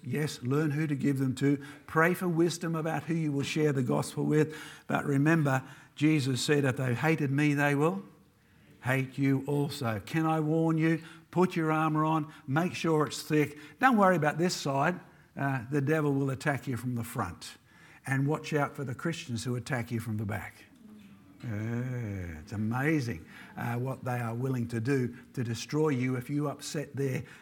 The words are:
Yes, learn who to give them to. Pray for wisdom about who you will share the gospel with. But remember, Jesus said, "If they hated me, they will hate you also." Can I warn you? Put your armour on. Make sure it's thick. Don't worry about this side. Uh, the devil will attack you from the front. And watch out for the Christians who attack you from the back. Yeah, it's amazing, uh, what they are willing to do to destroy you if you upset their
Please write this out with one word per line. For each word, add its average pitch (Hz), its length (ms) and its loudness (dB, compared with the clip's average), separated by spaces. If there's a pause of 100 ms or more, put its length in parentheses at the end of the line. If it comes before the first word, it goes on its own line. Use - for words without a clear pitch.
Yes, 143 400 -4
learn 143 280 2
who 151 140 0
to 147 100 -2
give 135 240 0
them 131 160 0
to. 139 220 2 (300)
Pray 165 260 4
for 180 140 -4
wisdom 165 480 0
about 156 280 -2
who 165 100 -4
you 160 180 0
will 139 120 0
share 151 280 2
the 135 120 0
gospel 147 420 -2
with. 151 280 4 (340)
But 143 180 0
remember, 143 580 4 (320)
Jesus 139 460 2
said, 143 240 4
"If 123 100 2
they 127 180 0
hated 151 380 2
me, 147 220 4
they 143 200 4
will 165 300 2 (760)
hate 131 360 0
you 135 280 2
also." 135 600 -2
Can 160 200 0
I 160 160 2
warn 160 360 2
you? 160 240 2 (280)
Put 180 260 2
your 160 160 0
armour 156 340 2
on. 160 220 0 (200)
Make 160 260 0
sure 156 320 2
it's - 160 -8
thick. 147 380 2 (200)
Don't 262 180 6
worry 185 180 8
about 147 220 2
this 175 180 2
side. 147 440 0 (360)
Uh, 135 240 -2 (100)
the 143 120 2
devil 147 320 2
will 139 160 0
attack 131 380 -2
you 127 100 -4
from 123 180 -4
the 117 80 -4
front. - 540 -6 (500)
And 135 180 2
watch 156 280 -2
out 143 200 2
for 139 120 -6
the 123 100 -6
Christians 127 480 -6
who 123 140 -4
attack 120 340 -4
you 117 80 -2
from 110 160 -6
the 107 100 -4
back. - 380 -8 (800)
Yeah, 110 960 -6
it's 78 140 -14
amazing, 117 680 0 (340)
uh, 120 180 -4
what 127 280 -6
they 123 160 -2
are 113 140 -4
willing 123 360 -2
to 117 100 -2
do 123 340 0 (200)
to 131 100 -4
destroy 147 460 0
you 127 260 0
if 123 160 -8
you 147 160 0
upset - 480 -8
their 135 280 -2 (180)